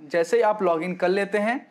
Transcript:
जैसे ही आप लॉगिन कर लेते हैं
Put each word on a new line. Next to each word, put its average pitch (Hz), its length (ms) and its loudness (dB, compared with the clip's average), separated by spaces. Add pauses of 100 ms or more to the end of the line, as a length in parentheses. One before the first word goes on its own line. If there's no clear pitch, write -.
जैसे 170 320 0
ही 233 60 4
आप 214 200 2
लॉगिन 175 320 0
कर 180 140 0
लेते 196 300 0
हैं 233 220 -2 (100)